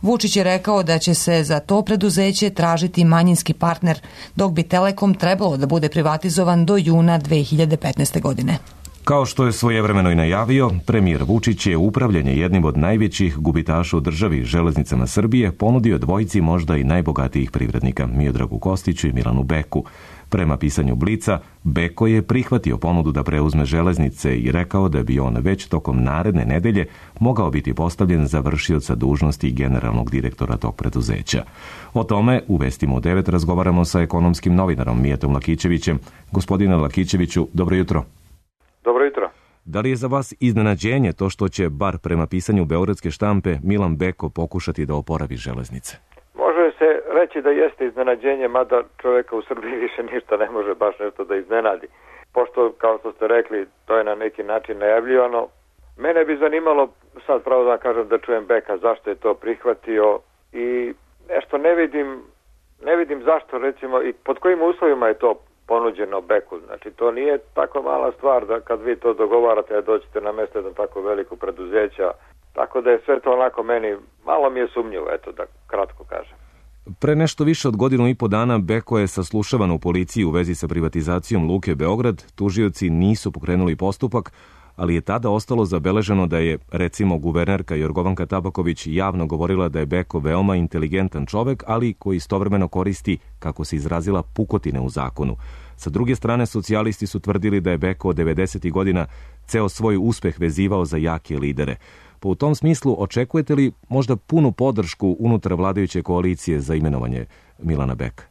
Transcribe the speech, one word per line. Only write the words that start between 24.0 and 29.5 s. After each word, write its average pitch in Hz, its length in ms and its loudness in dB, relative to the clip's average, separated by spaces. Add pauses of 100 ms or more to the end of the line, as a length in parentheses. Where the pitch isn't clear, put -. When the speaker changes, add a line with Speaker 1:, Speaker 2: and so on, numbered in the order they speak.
Speaker 2:
i 60 140 0
rekao 90 380 0
da 71 140 0
bi 64 160 0
on 62 180 0
već 92 280 -2
tokom 64 380 0
naredne 80 420 0
nedelje 87 400 2 (340)
mogao 110 300 2
biti 71 240 -2
postavljen 85 540 2
za 73 120 0
vršioca 73 560 0
dužnosti 71 560 0